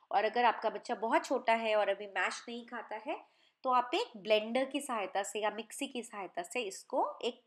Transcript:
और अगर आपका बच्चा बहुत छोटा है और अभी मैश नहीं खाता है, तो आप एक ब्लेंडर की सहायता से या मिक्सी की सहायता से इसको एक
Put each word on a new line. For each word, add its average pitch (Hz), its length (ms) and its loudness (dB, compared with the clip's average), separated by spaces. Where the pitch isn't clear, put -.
और 208 140 4
अगर 226 200 4
आपका 220 240 2
बच्चा 202 260 -4
बहुत 233 300 0
छोटा 240 280 2
है 226 220 2
और 202 140 4
अभी 202 180 -2
मैश 196 420 -2
नहीं 240 160 -10
खाता 220 300 -10
है, 247 440 -10
तो 262 60 0
आप 247 240 4
एक 392 240 -2
ब्लेंडर 214 480 2
की 269 160 -4
सहायता 202 420 -2
से 208 160 -6
या 208 120 2
मिक्सी 226 360 -8
की 240 160 -6
सहायता 185 400 -8
से 247 180 -6
इसको 277 600 -2
एक 233 260 -4